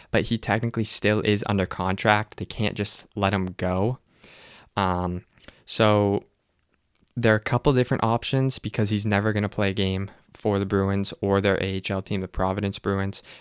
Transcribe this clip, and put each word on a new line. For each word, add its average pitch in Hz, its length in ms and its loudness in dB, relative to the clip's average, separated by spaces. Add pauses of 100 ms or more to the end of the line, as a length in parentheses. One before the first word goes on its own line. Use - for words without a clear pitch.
(120)
but 92 120 2
he 117 140 -2
technically 113 460 -2
still 104 380 0
is 104 260 2
under 98 180 2
contract. 101 720 0
They 104 80 -8
can't - 300 -4
just - 300 -6 (100)
let 98 180 2
him 92 240 -2
go. 95 420 -2 (760)
Um, 90 480 -2 (420)
so 104 600 2 (920)
there 117 160 2
are 107 60 4
a - 20 0
couple - 320 0
different 127 320 2
options 131 560 0
because - 300 -2
he's 107 160 -2
never 104 260 2
gonna 104 160 0
play 98 220 -2
a 95 40 -2
game 95 380 -2 (220)
for 101 260 0
the 98 60 0
Bruins 98 560 0
or 98 180 2
their 98 180 2
A - 80 -2
H 95 240 -6
L 95 120 -2
team, 101 180 -6
the 92 80 -6
Providence 98 520 -2
Bruins, 98 440 -4 (180)